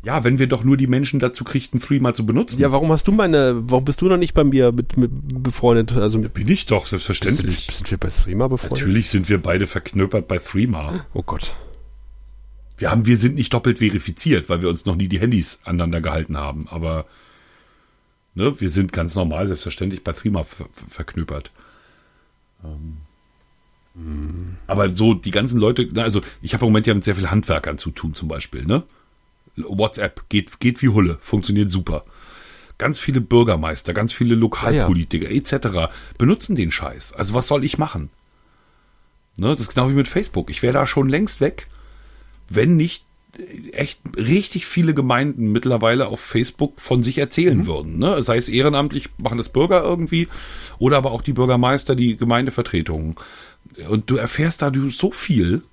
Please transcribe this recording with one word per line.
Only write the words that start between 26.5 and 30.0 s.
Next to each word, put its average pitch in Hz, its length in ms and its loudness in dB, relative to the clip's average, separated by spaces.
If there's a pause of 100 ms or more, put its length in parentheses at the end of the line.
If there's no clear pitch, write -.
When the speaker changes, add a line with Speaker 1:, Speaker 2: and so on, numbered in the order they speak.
Speaker 1:
habe 113 120 0
im 110 60 4
Moment 107 140 4
ja 113 80 4
mit 101 120 0
sehr 101 100 2
vielen 90 160 -2
Handwerkern 78 460 0
zu 78 140 -6
tun 78 220 -6
zum 80 140 -8
Beispiel, 67 380 -8
ne? 123 180 2 (720)
WhatsApp 101 720 -4